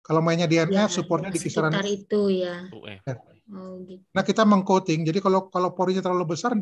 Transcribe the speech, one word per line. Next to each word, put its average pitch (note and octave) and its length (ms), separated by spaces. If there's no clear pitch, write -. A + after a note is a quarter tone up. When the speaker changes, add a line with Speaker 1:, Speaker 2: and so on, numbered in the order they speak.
Speaker 1:
Kalau D#3+ 240
mainnya E3+ 240
di D#3+ 80
N E3 160
F, G3+ 160
Speaker 2:
Ya, - 0
Speaker 1:
supportnya F3 400
di F#3 80
kisaran D#3 320
Speaker 2:
sekitar G3 160
itu G3+ 360
ya. F3+ 400
Speaker 3:
U - 160
E. G2+ 160
Speaker 1:
Ya. C3 100
Speaker 2:
Oh, F#3 320
gitu. F#3 160
Speaker 1:
Nah, F#3+ 80
kita G#3 240
mengcoating. F#3+ 560
Jadi D#3+ 160
kalau, F#3+ 320
kalau F3+ 240
porinya F#3+ 240
terlalu F3+ 320
besar, A#3+ 300